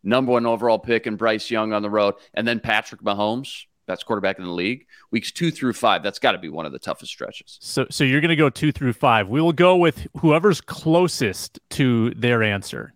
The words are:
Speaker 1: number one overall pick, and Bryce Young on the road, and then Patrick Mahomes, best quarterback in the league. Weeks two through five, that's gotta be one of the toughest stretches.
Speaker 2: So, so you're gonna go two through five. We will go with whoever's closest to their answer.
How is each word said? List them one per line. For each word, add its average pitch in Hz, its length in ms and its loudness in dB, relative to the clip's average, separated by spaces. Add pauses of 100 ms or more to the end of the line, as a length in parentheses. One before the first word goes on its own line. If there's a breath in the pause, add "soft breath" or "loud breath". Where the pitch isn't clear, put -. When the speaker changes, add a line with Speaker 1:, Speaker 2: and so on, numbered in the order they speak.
Speaker 1:
number 123 280 2
one 120 160 2
overall 113 320 2
pick, 117 260 -2
and 110 100 -4
Bryce 110 360 -2
Young 110 220 -2
on 104 100 -2
the 104 80 -4
road, 104 240 2 (180 soft breath)
and 113 140 -2
then 117 120 -2
Patrick - 420 -2
Mahomes, 107 640 -4 (200)
best 92 200 -8
quarterback 95 340 -2
in 92 60 -12
the 90 60 -6
league. 95 360 -6 (240 soft breath)
Weeks 113 200 -4
two 165 180 -2
through 127 240 -4
five, 98 300 0
that's 101 160 -6
gotta 107 180 0
be 80 120 -12
one 80 180 -8
of 69 40 -10
the 65 80 -14
toughest - 320 -10
stretches. - 500 -16
Speaker 2:
So, - 280 -4
so - 140 -2
you're 139 180 2
gonna 165 140 0
go 147 140 4
two 151 220 -2
through 127 220 -2
five. 113 360 2
We 135 120 0
will 165 120 2
go 175 240 6
with 170 280 2 (120)
whoever's 165 440 4
closest - 1000 -2 (120)
to 120 400 2
their 117 320 2
answer. 101 520 -4